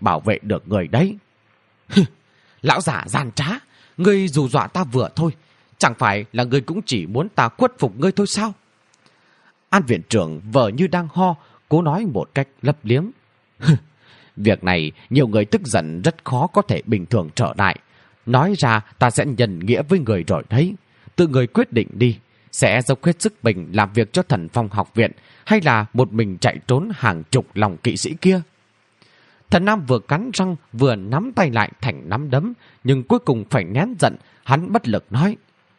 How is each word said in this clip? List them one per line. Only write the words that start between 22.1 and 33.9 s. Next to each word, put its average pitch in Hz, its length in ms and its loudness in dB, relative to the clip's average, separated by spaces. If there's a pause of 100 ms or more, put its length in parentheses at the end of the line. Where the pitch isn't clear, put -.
sẽ 117 280 2
dốc - 240 -2
hết 170 160 0
sức 220 120 0 (100)
mình 90 300 0
làm 101 200 2
việc 110 200 0
cho 180 100 2
Thần 87 260 -2
Phong 113 200 -2
học 98 260 -4
viện, 110 160 2 (340)
hay 214 160 2
là 117 320 2
một 117 200 0
mình 104 240 -2
chạy - 300 0
trốn 147 280 0
hàng 90 360 -2
chục 127 220 0
lòng 98 240 -2
kỵ 98 200 -4
sĩ - 240 -6
kia?" 185 200 2 (1080)
Thần 175 160 2
Nam 208 200 0
vừa 123 140 2
cắn 190 340 -4
răng 185 220 -2 (180)
vừa 120 220 2
nắm 127 400 -4
tay 170 160 2
lại 113 200 0 (100)
thành 78 280 -6
nắm 135 200 -4
đấm, 156 240 0 (300)
nhưng 131 200 2
cuối 233 160 2
cùng 117 300 -2
phải 120 140 0
nén 139 360 -2